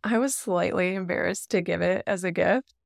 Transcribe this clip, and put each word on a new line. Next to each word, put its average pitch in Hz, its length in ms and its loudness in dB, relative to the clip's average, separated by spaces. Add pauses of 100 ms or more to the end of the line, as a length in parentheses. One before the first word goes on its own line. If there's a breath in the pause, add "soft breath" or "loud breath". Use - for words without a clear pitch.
I 226 160 2
was 262 160 0
slightly 180 600 0
embarrassed 180 560 -2
to 185 100 2
give 175 200 -2
it 180 260 0
as 185 160 -2
a 180 80 -2
gift. 180 420 0 (120)